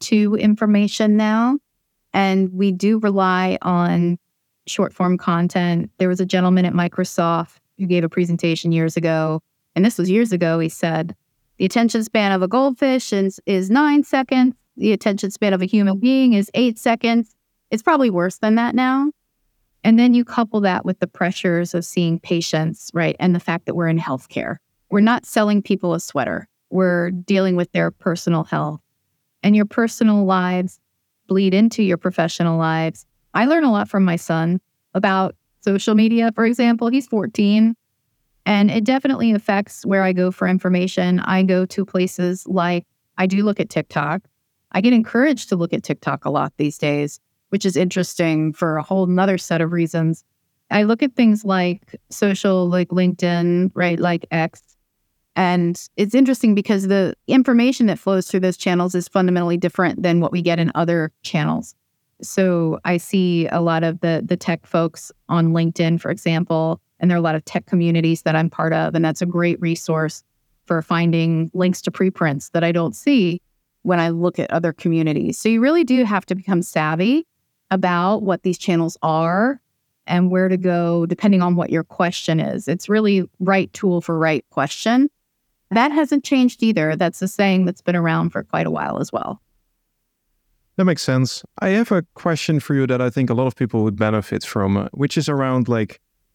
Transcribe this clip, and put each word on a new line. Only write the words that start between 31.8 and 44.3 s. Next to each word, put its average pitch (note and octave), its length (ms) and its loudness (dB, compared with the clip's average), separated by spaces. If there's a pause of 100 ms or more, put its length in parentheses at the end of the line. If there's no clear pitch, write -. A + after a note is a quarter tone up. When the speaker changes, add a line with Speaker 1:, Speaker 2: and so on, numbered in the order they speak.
Speaker 1:
your F#3 160 2
professional E3 600 -2
lives. D#3+ 480 -2 (280)
I G#3+ 120 2
learn D#4+ 180 2
a C4 80 4
lot G#3 160 0
from G3 160 0
my F3 140 2
son E3+ 420 -2 (340)
about F#3+ 420 0 (260)
social G3+ 340 0
media, A3+ 380 2
for A3+ 120 0
example. A#3 440 0
He's C4+ 180 -2
fourteen, A3 680 2 (720)
and G#3 260 2
it A3 120 -2
definitely C4 480 0
affects G#3 540 -2
where G3 180 2
I F#3 100 2
go F3+ 180 0
for F#3+ 160 -2
information. F3+ 720 0
I F#3+ 240 0
go F#3 240 2
to F#3+ 180 -4
places F3+ 600 -4
like, F3 380 -2 (320)
I F#3+ 100 0
do F#3+ 160 0
look G#3 160 0
at - 100 -4
TikTok. D3+ 540 -4 (480)